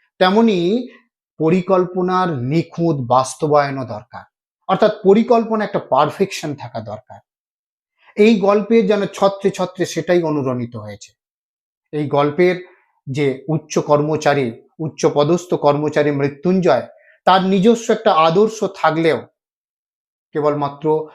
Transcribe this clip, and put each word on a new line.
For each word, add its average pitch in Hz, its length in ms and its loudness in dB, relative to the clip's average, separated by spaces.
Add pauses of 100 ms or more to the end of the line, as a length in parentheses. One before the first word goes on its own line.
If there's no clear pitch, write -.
(200)
তেমনি 196 380 2 (800)
পরিকল্পনার 185 880 0 (220)
নিখুঁত 165 460 -2 (160)
বাস্তবায়নও 135 720 0
দরকার। 107 400 -14 (440)
অর্থাৎ 208 240 2 (120)
পরিকল্পনা 220 600 2
একটা 190 240 -6
পারফেকশন 165 680 -2
থাকা 120 260 -14
দরকার। 107 400 -16 (960)
এই 214 160 6 (140)
গল্পের 214 400 2
যেন 202 160 0 (140)
ছত্রে 196 340 0
ছত্রে 185 360 -4
সেটাই 175 360 0
অনুরণিত 131 540 -4
হয়েছে। 104 340 -16 (840)
এই 151 140 -4
গল্পের 147 500 2 (500)
যে 139 200 -2 (220)
উচ্চ 151 300 -4
কর্মচারী, 147 680 0 (320)
উচ্চ 151 240 -10 (120)
পদস্থ 156 400 0
কর্মচারী 147 580 0
মৃত্যুঞ্জয়, 147 720 0 (420)
তার 185 180 4
নিজস্ব 202 480 2
একটা 214 180 0 (160)
আদর্শ 202 320 2 (220)
থাকলেও 156 380 0 (1160)
কেবলমাত্র 147 520 -2 (280)